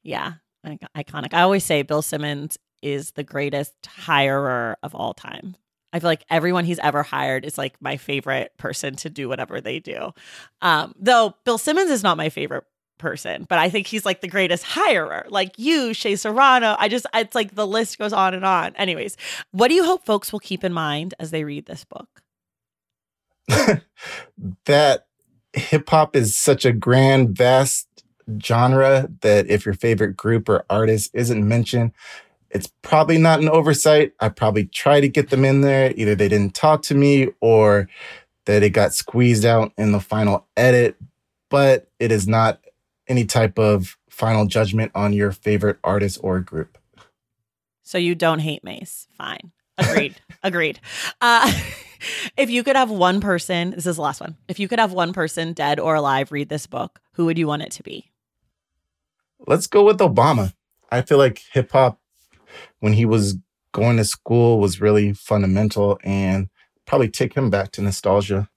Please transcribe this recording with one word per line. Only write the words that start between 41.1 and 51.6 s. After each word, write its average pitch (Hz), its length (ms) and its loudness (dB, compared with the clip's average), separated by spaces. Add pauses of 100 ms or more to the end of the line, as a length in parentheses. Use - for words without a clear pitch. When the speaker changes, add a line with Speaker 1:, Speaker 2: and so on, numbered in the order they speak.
Speaker 2:
but 135 400 2 (100)
it 117 120 0
is 101 160 0
not 113 320 2 (480)
any 123 180 0
type 110 320 0
of 104 400 0 (120)
final 110 360 0
judgment 110 500 -2
on 104 180 0
your 101 180 0
favorite 104 520 -2
artist 98 380 -2
or 92 180 -2
group. 80 380 -10 (1080)
Speaker 1:
So - 140 -8
you 175 180 0
don't 165 240 0
hate 151 240 -6
Mase. - 440 -16 (100)
Fine. - 340 -14 (260)
Agreed. - 380 -2 (140)
Speaker 2:
<laughs> - 140 -20
Speaker 1:
Agreed. 175 360 -4 (400)
Uh, 240 320 4 (460)